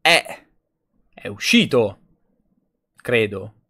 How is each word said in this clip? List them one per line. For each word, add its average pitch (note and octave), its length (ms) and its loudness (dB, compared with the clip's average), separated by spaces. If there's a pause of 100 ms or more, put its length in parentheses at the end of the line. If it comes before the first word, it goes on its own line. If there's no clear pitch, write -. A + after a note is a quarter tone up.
È, - 440 0 (680)
è - 140 -14
uscito. A2 720 0 (960)
Credo. G#2+ 580 -4 (140)